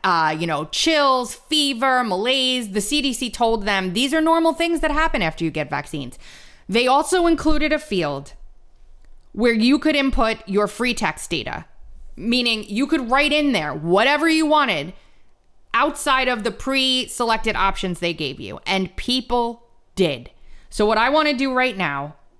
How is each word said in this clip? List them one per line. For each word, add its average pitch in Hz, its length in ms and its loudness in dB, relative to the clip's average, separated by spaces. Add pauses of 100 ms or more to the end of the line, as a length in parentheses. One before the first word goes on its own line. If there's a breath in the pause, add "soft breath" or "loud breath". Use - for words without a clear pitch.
uh, 165 340 2
you 165 80 -2
know, 156 200 -2
chills, 269 680 2
fever, 262 720 0
malaise. 247 640 0
The 196 120 -2
C 294 200 0
D 269 100 -2
C 240 200 -6
told 226 340 0
them 190 280 -2
these 254 200 0
are 320 80 2
normal 330 320 4
things 339 280 0
that 302 100 0
happen 302 320 0
after 160 200 -4
you 160 60 0
get 151 180 -4
vaccines. 139 520 -8 (500 loud breath)
They 226 160 2
also 302 400 4
included 311 480 2
a 294 60 0
field 147 540 -4 (960)
where 233 220 2
you 233 260 4
could 311 160 2
input 247 520 2
your 196 200 2
free 240 260 -2
text - 380 -4
data, 151 340 -6 (500)
meaning 233 520 -2
you 233 180 -2
could 262 240 -2
write 294 240 2
in 294 180 2
there 151 220 -2
whatever 220 560 2
you 311 160 2
wanted 226 480 2 (800 soft breath)
outside 262 540 0
of 233 160 -2
the 220 80 -2
pre-selected 240 1040 0
options 185 440 -2
they 175 140 -2
gave 139 260 -6
you, 92 260 -12
and 185 300 -2
people 240 680 -2 (320)
did. 147 340 0 (400 soft breath)
So - 160 -2
what 214 140 2
I 233 100 2
wanna 302 240 4
do 262 180 0
right 254 240 0
now 147 400 -6 (240)